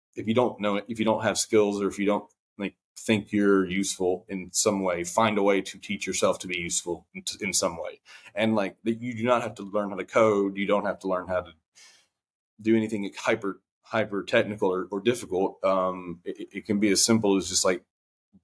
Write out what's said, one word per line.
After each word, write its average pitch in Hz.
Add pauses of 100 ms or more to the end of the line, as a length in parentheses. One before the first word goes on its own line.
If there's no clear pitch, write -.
(140)
if 101
you 110
don't 117
know 101
it, 104
if 110
you 110
don't 110
have 101
skills, 104
or 98
if 90
you 98
don't, 104 (320)
like, 98 (220)
think -
you're 101
useful 92
in 92
some 98
way, 87
find 107
a 101
way 98
to -
teach -
yourself 92
to -
be 90
useful 87
in, 95 (180)
in 98
some 87
way. 78 (340)
And, 110
like, 98
that 117
you 120
do 110
not 120
have 113
to 104
learn 101
how 101
to 92
code. 101
You 98
don't 98
have 92
to 95
learn 90
how 90
to 82 (1080)
do 110
anything 107
hyper, 110 (200)
hyper 104
technical 104
or, 92
or 101
difficult. 95
Um, 92
it, 98
it 98
can 101
be 104
as 95
simple 107
as 87
just, 90
like, 92 (600)